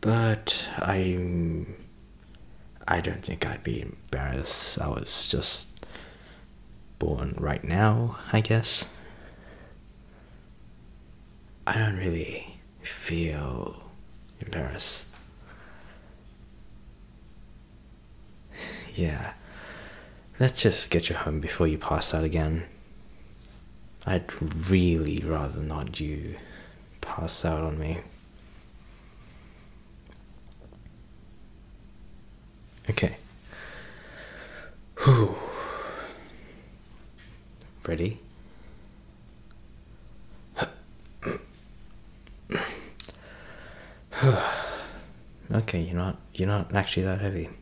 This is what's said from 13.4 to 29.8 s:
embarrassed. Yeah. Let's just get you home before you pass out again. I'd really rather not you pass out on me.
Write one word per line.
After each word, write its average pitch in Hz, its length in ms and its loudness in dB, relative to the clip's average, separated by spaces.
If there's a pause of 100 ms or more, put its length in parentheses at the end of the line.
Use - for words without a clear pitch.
embarrassed. - 640 -2 (4000)
Yeah. 73 380 2 (1040)
Let's 131 200 6
just - 300 6
get 85 200 4
you - 60 2
home 76 260 0
before 80 260 4
you 78 100 6
pass - 340 4
out 80 120 4
again. 80 420 4 (1400)
I'd 87 260 2 (380)
really 82 500 8
rather 76 400 0
not 76 400 -2
you 76 360 -2 (680)
pass - 440 -2
out 80 160 4
on 78 160 0
me. 85 220 0 (4000)